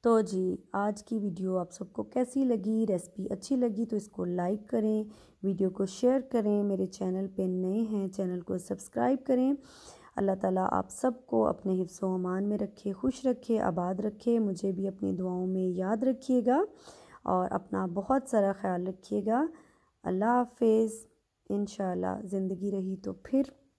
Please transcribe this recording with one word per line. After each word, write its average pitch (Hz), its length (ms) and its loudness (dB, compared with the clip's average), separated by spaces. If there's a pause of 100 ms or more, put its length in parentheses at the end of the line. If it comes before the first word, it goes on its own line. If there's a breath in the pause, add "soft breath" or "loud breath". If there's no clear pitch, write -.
तो 226 180 6
जी, 185 360 0 (160)
आज 208 280 0
की 226 160 -4
वीडियो 185 380 -2
आप 175 160 -2
सबको 196 320 -8
कैसी 254 400 0
लगी, 220 400 2
रेसिपी 190 440 -2
अच्छी 202 280 -2
लगी 233 280 0
तो 214 120 -4
इसको 202 300 -4
लाइक 180 420 -2
करें, 214 380 0 (360 loud breath)
वीडियो 190 280 0
को 196 180 -2
शेयर 254 320 2 (120)
करें, 208 320 2
मेरे 190 240 0
चैनल 190 400 -2
पे 190 200 -2
नए 185 340 0
हैं, 208 280 -2
चैनल 180 320 -2
को 185 180 -4
सब्सक्राइब 240 680 -2
करें। 262 300 4 (600 loud breath)
अल्लाह 196 180 2
ताला 185 360 2
आप 190 180 0
सबको 233 540 0
अपने 196 300 2
हिफ्ज़ 185 280 -2
व 190 120 0
अमान 185 300 -2
में 208 140 0
रखे, 202 340 -6
खुश 254 340 -2
रखे, 247 340 0
आबाद 180 400 0
रखे। 214 400 0
मुझे 196 320 0
भी 190 140 -2
अपनी 190 280 -2
दुआओं 180 320 -2
में 185 240 0
याद 190 340 -2
रखिएगा 254 640 2 (600 loud breath)
और 185 240 2
अपना 190 440 -2
बहुत 262 360 0
सारा 196 240 4
ख्याल 180 320 -2
रखिएगा। 208 640 -2 (560 loud breath)
अल्लाह 208 320 0
हाफिज़। 226 680 2 (460)
इंशाल्लाह 190 720 -2
ज़िंदगी 190 480 -4
रही 190 280 -4
तो 190 140 -8 (140)
फिर 269 260 2 (260)